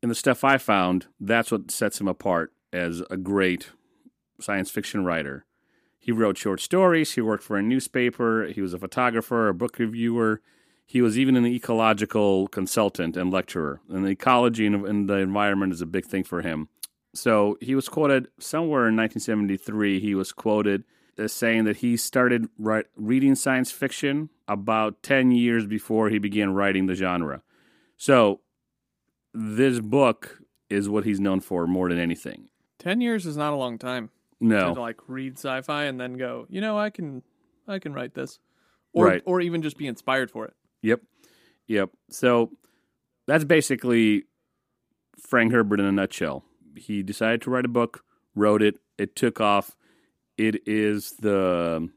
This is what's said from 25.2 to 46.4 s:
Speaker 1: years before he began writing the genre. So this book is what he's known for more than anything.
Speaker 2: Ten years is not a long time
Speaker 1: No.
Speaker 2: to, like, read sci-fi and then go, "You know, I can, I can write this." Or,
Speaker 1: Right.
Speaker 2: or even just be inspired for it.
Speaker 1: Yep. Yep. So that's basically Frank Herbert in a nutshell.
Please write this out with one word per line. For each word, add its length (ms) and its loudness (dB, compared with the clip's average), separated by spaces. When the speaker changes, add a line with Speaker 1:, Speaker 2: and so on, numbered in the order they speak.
Speaker 1:
years 340 2
before 420 0
he 100 2
began 360 0
writing 320 2
the 80 -2
genre. 480 -4
So 440 4
this 460 0
book 600 0
is 180 0
what 160 0
he's 160 0
known 200 2
for 260 -4
more 220 0
than 100 0
anything. 500 -6
Speaker 2:
Ten 220 -4
years 260 -2
is 100 -8
not 160 -2
a 40 -2
long 200 -6
time 340 -8
Speaker 1:
No. 340 2
Speaker 2:
to, 60 -8
like, 280 -10
read 280 -10
sci-fi 480 -6
and 160 -6
then 160 -8
go, 320 -8
"You 120 -8
know, 180 -2
I 120 -4
can, 320 -12
I 140 -8
can 120 -10
write 220 -10
this." 240 -10
Or, 140 6
Speaker 1:
Right. 180 4
Speaker 2:
or 160 2
even 220 -2
just 140 -6
be 120 -8
inspired 420 -2
for 160 -10
it. 80 -20
Speaker 1:
Yep. 200 2
Yep. 240 0
So 420 2
that's 180 2
basically 840 4
Frank 340 2
Herbert 280 2
in 60 0
a 60 0
nutshell. 520 -4